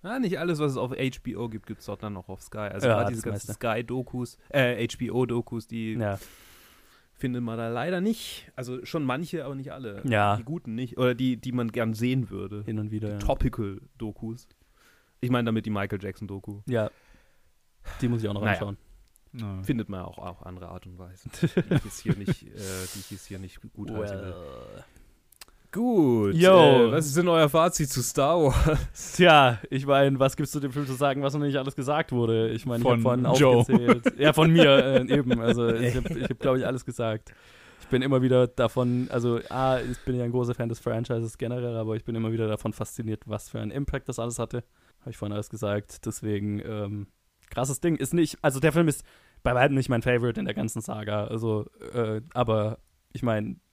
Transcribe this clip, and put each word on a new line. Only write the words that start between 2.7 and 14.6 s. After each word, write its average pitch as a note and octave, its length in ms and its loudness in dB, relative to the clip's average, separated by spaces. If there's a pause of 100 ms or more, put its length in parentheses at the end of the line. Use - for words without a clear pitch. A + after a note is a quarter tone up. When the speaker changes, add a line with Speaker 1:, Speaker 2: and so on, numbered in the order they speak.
Speaker 2:
Ja, A2+ 100 4
Speaker 1:
gerade - 160 0
diese A2 80 -8
Speaker 2:
das A#2 100 -6
Speaker 1:
ganzen G#2 160 -8
Speaker 2:
meiste. A2 60 -8
Speaker 1:
Sky-Dokus, B2 840 -6 (120)
äh, B2 380 0
H-B-O-Dokus, A#2+ 800 -4
die A2 260 -8
Speaker 2:
Ja. G#2 260 -4 (920)
Speaker 1:
findet B2 280 -6
man A2+ 160 -6
da A#2 120 -6
leider D#3 320 -4
nicht. - 560 -6
Also B2+ 280 -10
schon D#3 200 -4
manche, D3 400 -4
aber C3+ 100 -10
nicht C3+ 160 -12
alle. G#2+ 340 -14
Speaker 2:
Ja. G#2 300 4
Speaker 1:
Die A#2+ 80 -6
guten B2+ 320 -8
nicht. A#2+ 220 -8
Oder B2+ 180 2
die, B2+ 220 0
die B2 160 -8
man A#2+ 180 -2
gern A2+ 220 -2
sehen B2 360 -2
würde. G2 360 -10
Speaker 2:
Hin A2 140 -6
und G#2 120 -6
wieder, G#2+ 160 -6
Speaker 1:
Die G#2 60 -6
Speaker 2:
ja. G#2 60 -8
Speaker 1:
Topical-Dokus. A2 1300 -6 (760)